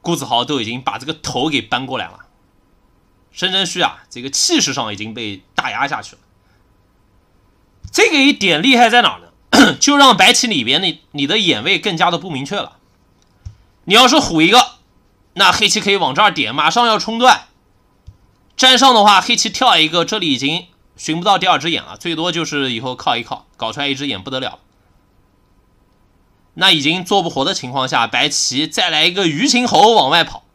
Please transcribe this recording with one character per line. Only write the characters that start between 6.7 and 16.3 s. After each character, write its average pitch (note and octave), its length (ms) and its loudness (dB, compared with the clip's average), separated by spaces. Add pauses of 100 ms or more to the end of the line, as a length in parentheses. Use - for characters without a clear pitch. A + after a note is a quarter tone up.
这 G#4 200 2
个 D4+ 80 0
一 C#4 140 4
点 F#3 300 0
厉 B3+ 140 4
害 A#3 140 4
在 A#3+ 120 4
哪 D3+ 100 0
儿 - 80 -14
呢？ - 560 2
<clears throat> - 40 -8
就 C#4+ 160 2
让 C4 200 6
白 B3+ 160 6
棋 - 140 0
里 F3+ 160 -2
边 C3 180 0
的 F3+ 200 -4 (100)
你 C#3+ 160 -4
的 F#3+ 120 0
眼 C#3 260 0
位 F3+ 160 0
更 G3 160 -4
加 F3 140 2
的 E3+ 80 -4
不 F3+ 120 -10
明 C3+ 140 -6
确 G3+ 120 -8
了。 - 220 -10 (1040)
你 F#3 100 0
要 B3 120 6
是 C#4 120 4
虎 E3 220 0
一 E3+ 100 4
个， A#3+ 260 2 (580)
那 F#3+ 160 4
黑 G#3+ 180 0
棋 G#3+ 120 0
可 G3+ 100 -2
以 G3+ 60 2
往 E3 180 -2
这 F#3+ 80 2
儿 G#3 80 4